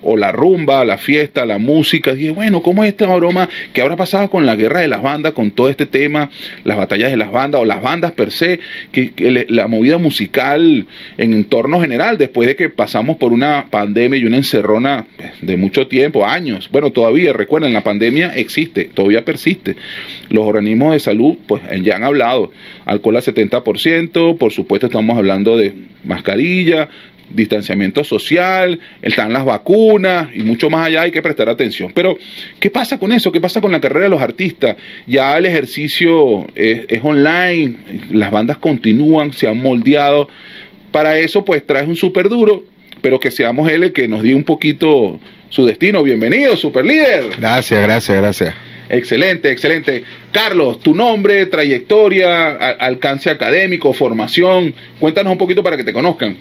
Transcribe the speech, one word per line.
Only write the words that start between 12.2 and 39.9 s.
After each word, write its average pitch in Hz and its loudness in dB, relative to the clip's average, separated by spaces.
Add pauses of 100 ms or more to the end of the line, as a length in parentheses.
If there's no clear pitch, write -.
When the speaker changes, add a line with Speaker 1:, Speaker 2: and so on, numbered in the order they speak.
Speaker 1:
de - 0
que 165 -2
pasamos 120 -2
por 123 0
una 139 0
pandemia 113 0
y 117 0
una 117 2
encerrona 117 0 (360)
de 90 -2
mucho 95 0
tiempo, 131 2
años? 131 -6
Bueno, 143 0
todavía, 127 2
recuerden, 131 0
la 104 -2
pandemia 117 0
existe, 131 -4
todavía 104 0
persiste. 151 -4 (540)
Los 107 0
organismos 110 2
de 147 2
salud, 117 0 (100)
pues, - -2 (220)
ya 98 2
han 107 -6
hablado, 127 0 (340)
alcohol 107 0
a 117 0
setenta 117 -2
por 104 -2
ciento, 165 0
por 120 0
supuesto - -2
estamos 110 0
hablando 101 2
de 98 0 (300)
mascarilla, 156 -2 (440)
distanciamiento 104 -2
social, 175 0 (220)
están 110 -2
las 135 0
vacunas 185 2
y - -6
mucho 117 0
más 160 0
allá, 160 0
hay 165 0
que 156 -4
prestar 147 -2
atención. 104 -4
Pero, 185 0 (420)
¿qué 196 0
pasa 262 -4
con 190 -2
eso? 233 2
¿Qué - 0
pasa 185 -2
con 147 0
la - 0
carrera 139 0
de 202 2
los 160 2
artistas? 135 -2 (320)
Ya 135 2
el 180 2
ejercicio 151 0 (100)
es, 110 0
es 113 -2
online, 151 0 (360)
las 104 0
bandas 113 0
continúan, 147 2
se - -2
han 110 -2
moldeado. 139 2 (640)